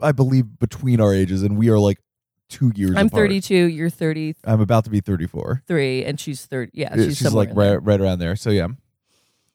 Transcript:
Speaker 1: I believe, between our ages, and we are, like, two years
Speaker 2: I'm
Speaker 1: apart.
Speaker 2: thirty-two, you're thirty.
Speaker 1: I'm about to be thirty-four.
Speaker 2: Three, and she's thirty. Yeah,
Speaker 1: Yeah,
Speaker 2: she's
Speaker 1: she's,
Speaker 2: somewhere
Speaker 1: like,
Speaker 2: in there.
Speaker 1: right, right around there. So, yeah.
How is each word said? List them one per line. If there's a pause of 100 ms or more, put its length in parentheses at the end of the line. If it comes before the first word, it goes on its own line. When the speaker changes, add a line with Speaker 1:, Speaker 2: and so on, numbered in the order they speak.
Speaker 1:
I
believe,
between
our
ages,
and
we
are,
like, (480)
two
years
Speaker 2:
I'm
Speaker 1:
apart.
Speaker 2:
thirty-two,
you're
thirty.
Speaker 1:
I'm
about
to
be
thirty-four.
Speaker 2:
Three,
and
she's
thirty.
Yeah,
Speaker 1:
Yeah,
Speaker 2:
she's
Speaker 1:
she's,
Speaker 2:
somewhere
Speaker 1:
like,
Speaker 2:
in
there.
Speaker 1:
right,
right
around
there.
So,
yeah. (880)